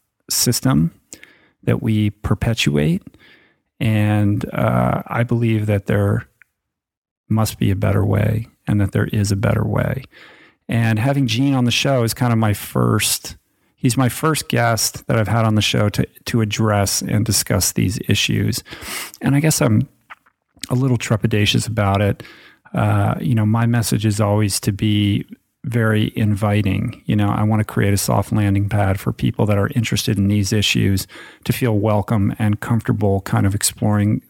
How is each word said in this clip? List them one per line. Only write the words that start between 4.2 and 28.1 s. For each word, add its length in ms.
uh, 540
I 160
believe 440
that 200
there 400
must 300
be 120
a 60
better 280
way 440
and 140
that 120
there 140
is 240
a 60
better 280
way. 400
And 300
having 280
Gene 280
on 100
the 60
show 320
is 120
kind 180
of 60
my 160
first, 840
he's 200
my 120
first 400
guest 580
that 100
I've 120
had 160
on 100
the 80
show 280
to, 160
to 160
address 600
and 220
discuss 480
these 260
issues. 560
And 160
I 40
guess 200
I'm 280
a 40
little 240
trepidatious 720
about 320
it. 220
Uh, 480
you 140
know, 120
my 200
message 400
is 140
always 400
to 120
be 540
very 480
inviting. 920
You 100
know, 120
I 140
want 180
to 40
create 280
a 60
soft 340